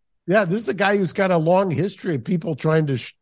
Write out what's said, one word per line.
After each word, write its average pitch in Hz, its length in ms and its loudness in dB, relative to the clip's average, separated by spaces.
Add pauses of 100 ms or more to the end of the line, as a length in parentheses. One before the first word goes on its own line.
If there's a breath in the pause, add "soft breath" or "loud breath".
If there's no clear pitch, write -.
(260)
yeah, 196 200 2
this 190 160 -2
is - 80 -6
a - 40 -2
guy 196 240 2
who's 190 160 -2
got 190 180 0
a 175 60 4
long 180 320 2
history 175 460 -4
of 120 80 -6
people 165 320 -4
trying 156 320 2
to, 135 100 0
sh-, - 240 -12